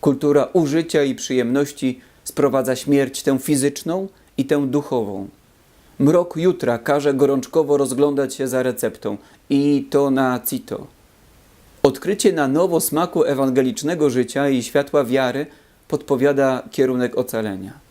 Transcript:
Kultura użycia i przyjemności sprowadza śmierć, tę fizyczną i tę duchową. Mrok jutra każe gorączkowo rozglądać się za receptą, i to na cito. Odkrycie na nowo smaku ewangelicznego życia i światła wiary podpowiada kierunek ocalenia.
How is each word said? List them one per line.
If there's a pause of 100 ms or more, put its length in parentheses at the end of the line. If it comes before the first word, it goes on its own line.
Kultura
użycia
i
przyjemności (240)
sprowadza
śmierć,
tę
fizyczną (280)
i
tę
duchową. (720)
Mrok
jutra
każe
gorączkowo
rozglądać
się
za
receptą, (340)
i
to
na
cito. (960)
Odkrycie
na
nowo
smaku
ewangelicznego
życia
i
światła
wiary (420)
podpowiada
kierunek
ocalenia. (180)